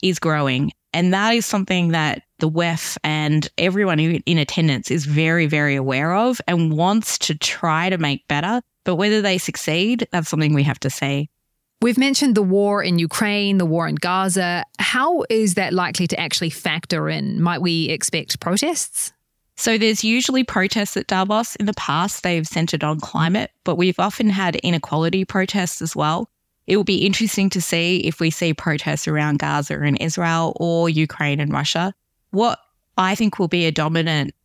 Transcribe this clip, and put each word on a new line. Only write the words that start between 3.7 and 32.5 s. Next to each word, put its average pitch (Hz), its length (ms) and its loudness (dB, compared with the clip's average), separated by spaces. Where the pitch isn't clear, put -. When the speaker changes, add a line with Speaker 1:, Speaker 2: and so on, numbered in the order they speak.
Speaker 1:
in, 160 260 0
in 165 120 2
attendance 151 520 0
is 147 160 -2
very, 160 420 2
very 147 280 0
aware 135 400 0
of 240 320 0
and 165 300 2
wants 196 420 0
to - 180 -2
try 165 520 -2
to 185 80 0
make 147 320 -2
better. 180 320 -2
But 180 100 2
whether 208 260 2
they 190 160 2
succeed, 202 760 -2
that's 170 180 -2
something 156 240 2
we 143 100 4
have 143 160 0
to 135 100 -4
see. 139 400 -4
Speaker 2:
We've 233 160 2
mentioned 269 380 2
the 208 80 4
war 202 400 2
in 180 160 2
Ukraine, 202 580 0
the 180 80 2
war 165 220 0
in 151 80 -2
Gaza. 180 680 0
How 294 540 0
is 220 240 2
that 190 180 0
likely 180 320 0
to - 140 -2
actually 165 320 -2
factor 156 580 -4
in? 147 320 -2
Might 170 200 0
we 165 240 0
expect - 540 -4
protests? - 720 -2
Speaker 1:
So 226 240 2
there's 220 240 2
usually 254 400 2
protests 202 520 -2
at - 120 -4
Davos. 202 480 0
In 208 100 -4
the 202 80 0
past, 165 480 -2
they've 170 240 0
centred 160 380 -2
on 151 160 -2
climate, 170 500 -2
but 170 140 0
we've 180 200 2
often 208 320 0
had 190 280 0
inequality 170 680 0
protests 190 560 -2
as 165 140 -6
well. 156 340 -2
It 190 100 4
will 208 60 2
be 185 200 0
interesting 196 460 2
to 180 120 -2
see 170 400 0
if - 180 -2
we 165 100 2
see 160 240 0
protests 151 540 -4
around 151 320 0
Gaza 147 400 -2
and 147 200 2
Israel 165 580 -2
or 170 300 2
Ukraine 156 520 0
and 147 120 -2
Russia. 165 440 -2
What 214 300 0